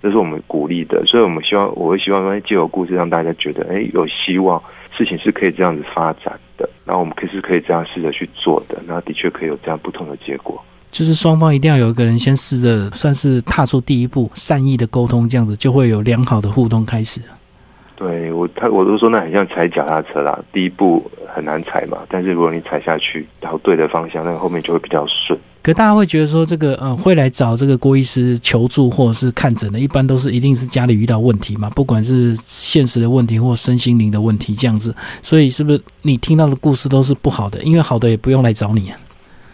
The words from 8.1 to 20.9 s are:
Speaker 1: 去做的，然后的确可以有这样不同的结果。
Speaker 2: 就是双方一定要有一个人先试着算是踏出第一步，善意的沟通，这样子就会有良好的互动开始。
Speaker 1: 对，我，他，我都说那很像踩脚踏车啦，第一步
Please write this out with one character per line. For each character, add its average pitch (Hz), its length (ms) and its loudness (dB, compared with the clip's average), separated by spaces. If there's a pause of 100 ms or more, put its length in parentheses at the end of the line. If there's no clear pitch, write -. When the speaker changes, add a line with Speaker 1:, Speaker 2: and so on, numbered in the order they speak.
Speaker 1:
去 85 220 -8
做 - 340 -2
的， - 180 -10
然 85 80 -8
后 85 60 -6
的 78 140 -12
确 - 160 -4
可 82 160 -8
以 - 20 -4
有 73 140 -6
这 - 60 -10
样 80 140 -6
不 - 80 -10
同 90 180 -12
的 69 100 -12
结 69 200 -10
果。 - 240 -12 (280)
Speaker 2:
就 - 140 -4
是 160 100 4
双 160 260 2
方 160 140 4
一 139 40 2
定 156 120 2
要 143 80 4
有 117 100 4
一 117 60 0
个 120 100 2
人 117 140 4
先 135 180 2
试 131 240 -2
着 110 300 2
算 147 240 0
是 135 280 0
踏 - 220 0
出 131 160 0
第 123 220 0
一 123 40 0
步， 123 280 -2
善 139 300 0
意 135 120 2
的 120 100 0
沟 120 200 0
通， 117 200 2
这 120 120 0
样 117 80 2
子 104 100 -2
就 131 160 0
会 131 160 4
有 107 140 2
良 117 220 2
好 117 140 0
的 101 120 -2
互 117 180 2
动 113 160 2
开 - 180 -4
始。 - 200 -8 (760)
Speaker 1:
对， 85 340 -6
我， 85 180 -2
他， - 200 -4
我 98 160 4
都 101 140 2
说 113 100 4
那 113 120 2
很 82 120 -6
像 98 160 2
踩 87 180 -2
脚 82 200 -2
踏 78 160 -2
车 76 180 -6
啦， 71 180 -2 (140)
第 92 140 -2
一 - 20 -2
步 85 420 0 (240)